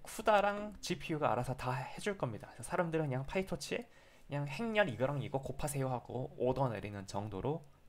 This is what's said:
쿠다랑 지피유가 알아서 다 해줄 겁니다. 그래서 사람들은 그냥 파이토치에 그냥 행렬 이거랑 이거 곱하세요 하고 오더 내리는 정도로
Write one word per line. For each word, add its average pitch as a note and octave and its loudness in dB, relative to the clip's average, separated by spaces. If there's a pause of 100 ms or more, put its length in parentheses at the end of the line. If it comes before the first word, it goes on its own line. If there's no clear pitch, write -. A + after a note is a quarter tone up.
쿠다랑 G#3 4
지피유가 D3 0
알아서 B2 2
다 B2+ -2
해줄 F#3 -4
겁니다. A#2 -4
그래서 - -14
사람들은 D#3+ 2
그냥 C3+ 0
파이토치에 F#3+ -2 (380)
그냥 C#3+ -2
행렬 G#3+ 2
이거랑 C3 2
이거 A2 0
곱하세요 C#3 -2
하고 B2 -4
오더 B2+ 4
내리는 G2+ -6
정도로 G#2 -2 (260)